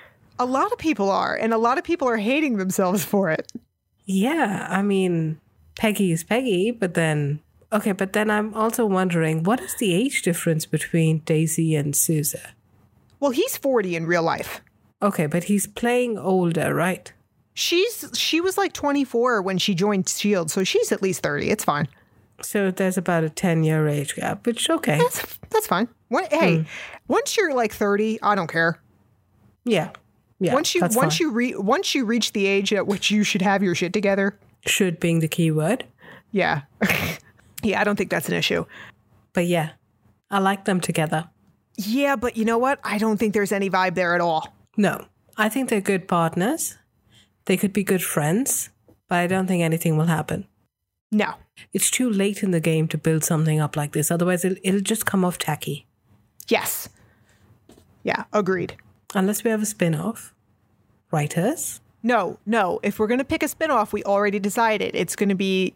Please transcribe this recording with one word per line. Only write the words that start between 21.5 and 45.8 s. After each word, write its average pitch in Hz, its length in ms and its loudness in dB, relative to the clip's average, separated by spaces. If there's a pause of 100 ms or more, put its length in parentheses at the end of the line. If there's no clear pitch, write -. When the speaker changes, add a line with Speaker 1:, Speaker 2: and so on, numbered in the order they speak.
Speaker 1:
fine. 147 240 0 (540)
Speaker 2:
So 196 300 0
there's 185 260 0
about 175 260 2
a 160 60 0
ten-year 156 580 2
age 147 280 -2
gap, - 300 -4
which, 240 240 -2
okay. 320 280 2
Speaker 1:
That's, - 420 0 (100)
that's 427 180 0
fine. 208 200 2 (220)
What, 330 240 -2
hey, 285 240 4
Speaker 2:
Hmm. 160 60 2 (440)
Speaker 1:
once 403 300 0
you're, 359 160 2
like, 240 200 0
thirty, 214 480 0
I 208 140 2
don't 175 160 -4
care. 165 300 0 (840)
Speaker 2:
Yeah. 208 280 0 (480)
Yeah, 185 140 2
Speaker 1:
Once 311 220 0
you, 359 60 2
Speaker 2:
that's 233 140 2
Speaker 1:
once 160 240 2
Speaker 2:
fine. 330 80 2
Speaker 1:
you 285 40 -2
re-, 240 240 -2
once 262 400 0
you 277 80 0
reach 226 300 0
the 196 140 0
age 196 260 2
at 196 120 0
which 196 260 -2
you 214 120 4
should 190 180 0
have 196 220 2
your 180 120 2
shit 175 180 -4
together. 196 440 0 (280)
Speaker 2:
Should 175 340 0
being 165 200 2
the 160 100 0
key 160 220 0
word. 156 340 0 (460)
Speaker 1:
Yeah. 160 300 0 (200)
<laughs> - 360 -2 (480)
Yeah, 202 140 0
I 202 60 2
don't 208 100 0
think 190 140 -2
that's 170 180 -2
an 175 80 -2
issue. 170 300 0 (640)
Speaker 2:
But 175 140 0
yeah, 170 240 0 (600)
I 196 100 0
like 196 260 0
them 185 160 0
together. 160 480 -2 (480)
Speaker 1:
Yeah, 269 400 0
but 233 180 -4
you 220 80 -2
know 226 140 2
what? 240 260 0
I 208 140 -4
don't 220 180 2
think 214 180 0
there's 208 200 0
any 196 160 0
vibe 185 260 2
there 175 200 2
at 175 40 2
all. 170 340 0 (220)
Speaker 2:
No. 196 300 0 (320)
I 214 100 2
think 247 220 -2
they're 220 100 2
good 196 300 0